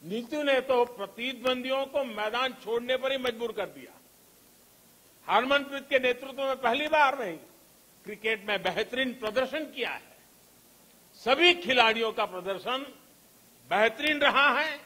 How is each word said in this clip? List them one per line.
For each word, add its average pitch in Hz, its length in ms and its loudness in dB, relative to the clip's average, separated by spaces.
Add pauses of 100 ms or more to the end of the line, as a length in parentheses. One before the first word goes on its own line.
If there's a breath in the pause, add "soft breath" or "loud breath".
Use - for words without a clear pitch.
नीतू 240 380 -6
ने 277 180 2
तो 240 240 2
प्रतिद्वंदियों 254 1000 -4
को 269 180 -2
मैदान 233 480 -2
छोड़ने 240 440 -2
पर 262 160 -2
ही 269 60 -2
मजबूर 233 340 -4
कर 196 140 -4
दिया। 135 320 -16 (1400)
हरमनप्रीत 269 540 0
के 269 100 4
नेतृत्व 254 460 -2
में 269 120 0
पहली 262 320 0
बार 285 300 4
नहीं, 180 200 -6 (640)
क्रिकेट 214 400 -4
में 202 180 -2
बेहतरीन 226 500 -2
प्रदर्शन 254 520 -4
किया 233 260 -6
है। - 260 -14 (1000)
सभी 330 400 4
खिलाड़ियों 226 580 2
का 214 120 -2
प्रदर्शन 185 540 -6 (920)
बेहतरीन 226 500 2
रहा 269 400 6
है 302 260 -4